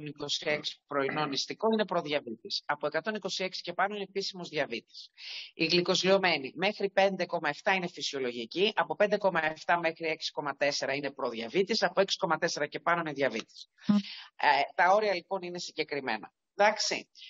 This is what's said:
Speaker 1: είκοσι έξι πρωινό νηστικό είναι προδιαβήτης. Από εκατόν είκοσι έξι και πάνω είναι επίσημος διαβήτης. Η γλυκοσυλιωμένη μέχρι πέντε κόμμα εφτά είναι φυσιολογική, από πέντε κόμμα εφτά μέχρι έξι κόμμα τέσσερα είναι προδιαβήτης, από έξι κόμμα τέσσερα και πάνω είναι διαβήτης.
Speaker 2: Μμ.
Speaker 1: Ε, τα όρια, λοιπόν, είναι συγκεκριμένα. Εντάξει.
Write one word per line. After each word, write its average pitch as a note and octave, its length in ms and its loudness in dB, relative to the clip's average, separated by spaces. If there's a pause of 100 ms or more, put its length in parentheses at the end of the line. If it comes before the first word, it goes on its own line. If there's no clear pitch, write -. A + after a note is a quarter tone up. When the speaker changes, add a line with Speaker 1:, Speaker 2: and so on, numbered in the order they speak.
Speaker 1:
είκοσι D3 440 -4
έξι D3+ 360 -4
πρωινό C#3+ 400 0
νηστικό C#3+ 460 -2
είναι G#3+ 120 4
προδιαβήτης. D3+ 800 -4
Από D3 200 -2
εκατόν D#3+ 280 -2
είκοσι G3 300 -4
έξι - 180 -6
και F3 100 -8
πάνω G3 220 0
είναι G3+ 100 -4
επίσημος F#3+ 440 -8
διαβήτης. C3 640 -6 (440)
Η E3 100 0
γλυκοσυλιωμένη F3 920 4
μέχρι G3 340 -2
πέντε F#3+ 360 4
κόμμα E3 220 -2
εφτά F#3+ 260 0
είναι F3+ 140 -2
φυσιολογική, C3+ 880 -2
από D#3+ 180 0
πέντε G#3 220 2
κόμμα E3+ 280 0
εφτά D#3 340 0
μέχρι E3 280 -2
έξι D#3+ 260 -4
κόμμα D3 240 -4
τέσσερα C#3 380 0
είναι C#3 180 -4
προδιαβήτης, C3 720 -2
από F#3+ 180 0
έξι G3 160 2
κόμμα E3 220 0
τέσσερα D#3+ 280 -2
και - 140 -8
πάνω E3+ 200 2
είναι D#3+ 120 -4
διαβήτης. B2+ 580 -4 (160)
Speaker 2:
Μμ. G#3 80 6
Speaker 1:
Ε, - 680 2 (120)
τα F#3 200 6
όρια, G#3 200 4
λοιπόν, F3+ 280 -4
είναι F3 160 -8
συγκεκριμένα. C3 760 -6 (220)
Εντάξει. G#3 540 2 (220)